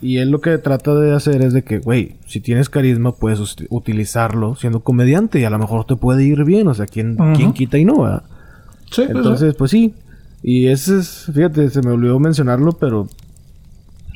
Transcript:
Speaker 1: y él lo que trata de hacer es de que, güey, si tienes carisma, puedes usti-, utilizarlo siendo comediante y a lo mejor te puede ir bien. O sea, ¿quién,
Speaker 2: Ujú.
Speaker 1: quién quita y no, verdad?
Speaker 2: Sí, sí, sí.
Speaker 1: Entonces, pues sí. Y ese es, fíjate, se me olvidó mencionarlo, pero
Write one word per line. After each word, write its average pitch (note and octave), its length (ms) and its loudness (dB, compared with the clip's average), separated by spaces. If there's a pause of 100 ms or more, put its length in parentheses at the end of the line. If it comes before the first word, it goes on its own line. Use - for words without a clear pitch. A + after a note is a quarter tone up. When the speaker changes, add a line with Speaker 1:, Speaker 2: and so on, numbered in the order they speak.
Speaker 1:
y B2+ 180 -2
él C3 120 0
lo D3 100 0
que E3 160 0
trata D3 380 -2
de D3+ 180 2
hacer C#3+ 300 0
es B2+ 100 2
de C3 100 0
que, G#2+ 160 -4
güey, A#2 360 -2 (100)
si - 140 -10
tienes A#2+ 300 -2
carisma, B2+ 420 0
puedes A2 280 -2
usti-, - 300 -10
utilizarlo A2+ 840 -4
siendo A2+ 240 -4
comediante C3+ 600 2
y B2 40 0
a A2 80 0
lo G#2+ 80 -2
mejor A2 260 -4
te C3 120 -2
puede B2+ 260 2
ir C#3+ 220 2
bien. G3 220 2
O C#3 60 2
sea, G#2 140 -4
¿quién, A2 340 -4
Speaker 2:
Ujú. D#3 140 4
Speaker 1:
quién D#3+ 180 2
quita - 240 -2
y D#3 80 4
no, B3+ 160 4
verdad? G2+ 220 -2 (680)
Speaker 2:
Sí, - 120 -2
sí, - 20 0
sí. C#4 80 0
Speaker 1:
Entonces, D#3 440 2
pues C#3 140 0
sí. A3 240 2 (480)
Y B2+ 260 2
ese C#3 300 0
es, - 340 -8
fíjate, D3 380 2
se C3+ 140 -2
me A#2+ 80 0
olvidó A#2+ 280 2
mencionarlo, D3 540 2
pero A2 340 -2 (1080)